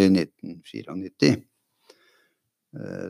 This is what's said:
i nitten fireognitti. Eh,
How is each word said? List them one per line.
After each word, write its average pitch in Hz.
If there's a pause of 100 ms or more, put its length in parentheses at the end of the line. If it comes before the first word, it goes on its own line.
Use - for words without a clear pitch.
i 95
nitten 85
fireognitti. - (1400)
Eh, 92